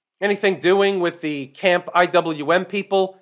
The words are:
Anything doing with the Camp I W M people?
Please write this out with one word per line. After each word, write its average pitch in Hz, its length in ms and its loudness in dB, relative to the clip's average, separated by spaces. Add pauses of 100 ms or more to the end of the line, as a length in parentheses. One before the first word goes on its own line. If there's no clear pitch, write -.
(200)
Anything 196 400 0
doing 196 400 2
with 170 200 -4
the 143 280 -8
Camp 180 440 -2
I 175 140 4
W 160 460 0
M 185 120 2
people? 196 580 -4